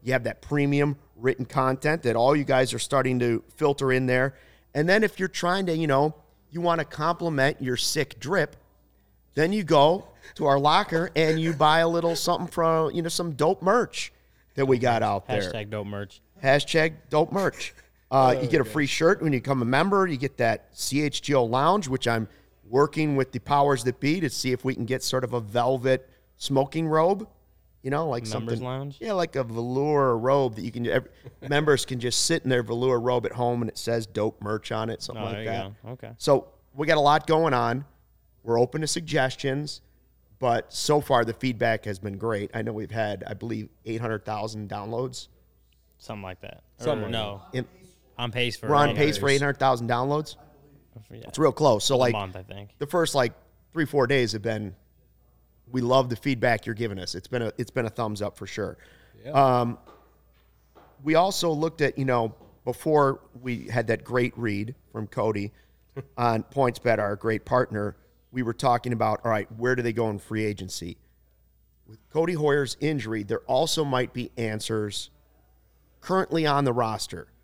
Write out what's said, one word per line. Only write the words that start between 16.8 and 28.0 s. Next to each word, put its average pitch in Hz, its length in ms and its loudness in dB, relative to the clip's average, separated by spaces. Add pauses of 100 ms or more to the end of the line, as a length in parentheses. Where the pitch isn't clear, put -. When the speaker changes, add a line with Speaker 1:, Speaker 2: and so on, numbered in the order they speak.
Speaker 1:
dope 151 220 2
merch. - 420 -4 (380)
Uh, 131 260 6
Speaker 3:
Oh, 127 40 -2
Speaker 1:
you - 60 -2
get 143 140 2
a - 20 2
Speaker 3:
gosh. 110 100 -6
Speaker 1:
free 147 120 0
shirt 165 380 2
when 156 100 2
you 123 80 0
come 135 220 0
a - 20 0
member. 190 400 2
You 160 120 -2
get 127 200 -6
that 113 360 0
C - 280 -2
H 147 220 -2
G 143 100 0
O 131 100 4
lounge, 143 440 2
which 127 200 -2
I'm 113 200 0 (420)
working 147 460 2
with 135 160 0
the 123 80 -6
powers 143 460 2
that 123 140 -2
be 151 200 0
to 156 100 -2
see - 220 -4
if 123 120 -4
we 131 120 -2
can 120 100 -6
get 127 160 -2
sort 131 220 -2
of 117 100 -6
a 123 60 -2
velvet 123 680 0 (300)
smoking 139 500 -2
robe, 175 400 2 (560)
you 131 80 -4
know, 156 160 -2